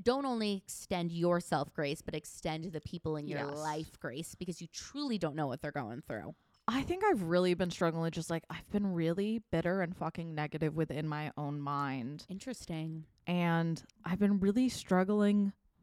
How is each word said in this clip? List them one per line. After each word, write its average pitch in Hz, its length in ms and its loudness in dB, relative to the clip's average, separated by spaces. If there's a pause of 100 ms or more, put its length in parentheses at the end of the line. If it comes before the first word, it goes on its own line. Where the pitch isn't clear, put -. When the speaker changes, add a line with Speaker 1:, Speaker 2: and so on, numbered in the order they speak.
Speaker 1:
don't 262 220 2
only 220 300 0
extend 175 580 -4
yourself 170 600 2
grace, 160 260 -2
but 160 140 -8
extend 160 580 -6
the 156 80 -6
people 160 380 -4
in 147 100 -6
your 147 120 -2
Speaker 2:
Yes. 143 180 -4
Speaker 1:
life 156 420 -4
grace, 147 340 -8
because 175 280 -8
you 165 60 -12
truly 269 500 -4
don't 156 180 -2
know 151 120 0
what 123 120 -4
they're 147 100 -6
going 123 300 -6
through. 98 340 -8 (340)
Speaker 2:
I 262 140 0
think 370 220 -2
I've 269 200 4
really 180 300 4
been 175 180 0
struggling, 165 400 0
just, - 180 -4
like, 165 180 -2
I've - 220 -10
been 208 240 2
really 196 560 2
bitter 175 320 2
and 175 140 -2
fucking 165 360 -4
negative 151 440 0
within 156 320 0
my 151 280 -4
own 147 240 -2
mind. 143 680 -2
Speaker 1:
Interesting. 160 760 -6 (220)
Speaker 2:
And 170 560 2 (220)
I've 180 160 -2
been 202 180 4
really 208 300 4
struggling 202 840 4 (300)